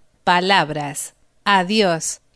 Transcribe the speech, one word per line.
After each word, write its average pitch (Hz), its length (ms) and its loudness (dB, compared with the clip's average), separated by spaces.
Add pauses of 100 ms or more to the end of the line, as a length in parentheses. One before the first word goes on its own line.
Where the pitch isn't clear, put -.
(240)
Palabras. 165 880 0 (300)
Adiós. 190 800 0 (140)